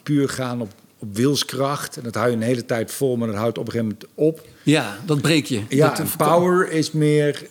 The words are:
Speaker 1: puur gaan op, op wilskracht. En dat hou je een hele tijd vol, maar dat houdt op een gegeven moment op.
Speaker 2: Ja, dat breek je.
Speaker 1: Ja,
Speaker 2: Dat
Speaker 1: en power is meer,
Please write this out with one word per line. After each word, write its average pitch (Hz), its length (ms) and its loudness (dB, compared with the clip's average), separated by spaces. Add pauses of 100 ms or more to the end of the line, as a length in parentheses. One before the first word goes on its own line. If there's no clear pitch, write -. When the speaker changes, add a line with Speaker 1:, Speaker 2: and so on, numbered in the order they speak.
Speaker 1:
puur 143 260 0
gaan 123 320 -4
op, 101 100 -8 (280)
op 104 160 -12
wilskracht. 135 840 -2
En 123 60 -12
dat 117 120 -8
hou 113 140 2
je 120 60 0
een 110 60 -2
hele 120 240 0
tijd 117 260 -2
vol, 127 260 0
maar 117 100 -2
dat 104 100 -4
houdt 113 200 -2
op 120 80 -6
een 110 60 -6
gegeven 110 260 -4 (180)
moment 156 240 2
op. - 80 -20 (160)
Speaker 2:
Ja, 143 420 2
dat 147 160 0
breek 151 240 2
je. 113 240 -2
Speaker 1:
Ja, 147 200 4
Speaker 2:
Dat 117 100 -2
Speaker 1:
en - 80 -2 (100)
power 175 540 4
is 156 200 0
meer, 151 600 2